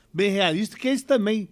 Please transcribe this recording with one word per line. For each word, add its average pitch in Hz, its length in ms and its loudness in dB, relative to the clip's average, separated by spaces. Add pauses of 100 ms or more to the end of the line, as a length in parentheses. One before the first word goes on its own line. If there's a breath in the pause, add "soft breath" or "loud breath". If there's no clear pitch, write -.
(120)
bem 196 180 0
realista, 190 460 0
que 254 120 -4
eles 269 140 0
também, 214 500 0